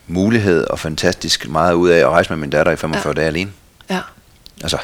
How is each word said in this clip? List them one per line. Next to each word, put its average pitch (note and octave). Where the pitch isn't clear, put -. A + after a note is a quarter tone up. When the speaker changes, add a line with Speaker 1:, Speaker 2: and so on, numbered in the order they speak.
Speaker 1:
mulighed F#2+
og -
fantastisk -
meget D#2+
ud F2
af E2+
at C2+
rejse E2+
med E2+
min D2+
datter D#2
i D#2+
femogfyrre D#2+
Speaker 2:
Ja. D2
Speaker 1:
dage D#2
alene. F2
Speaker 2:
Ja. F#3
Speaker 1:
Altså, E2+